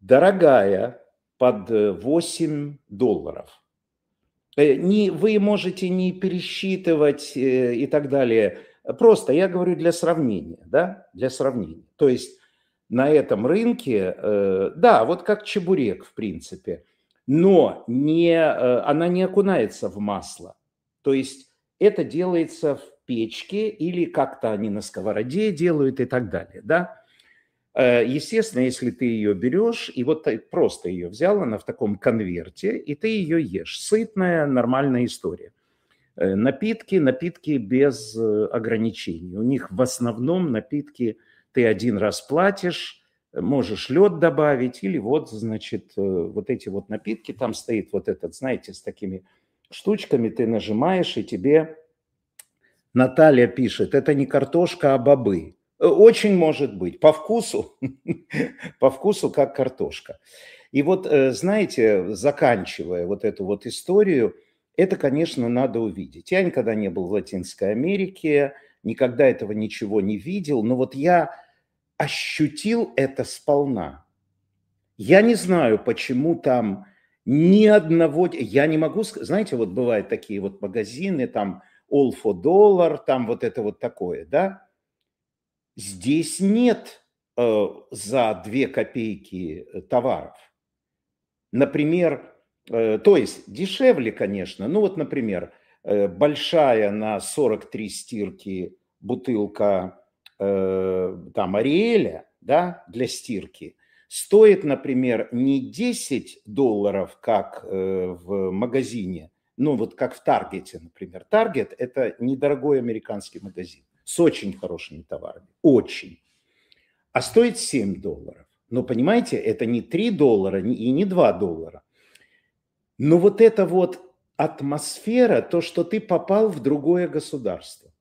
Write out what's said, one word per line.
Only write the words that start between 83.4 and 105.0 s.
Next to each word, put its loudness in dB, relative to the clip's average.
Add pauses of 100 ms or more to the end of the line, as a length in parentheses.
это -4
вот -6
такое, -8
да? -4 (1080)
Здесь -4
нет, 0 (340)
э, 2 (260)
за -2
две -2
копейки, -8
э, -12
товаров. -2 (1160)
Например, 0 (360)
э, 0
то 6
есть -4
дешевле, 0
конечно. -6
Ну 0
вот, 0
например, -6 (320)
э, 0
большая 2
на -4
сорок -2
три -10
стирки -10 (240)
бутылка, -2 (400)
э, -2 (180)
там, -2
Ариэля, 0 (140)
да, 0
для -4
стирки, -12 (320)
стоит, 6
например, -2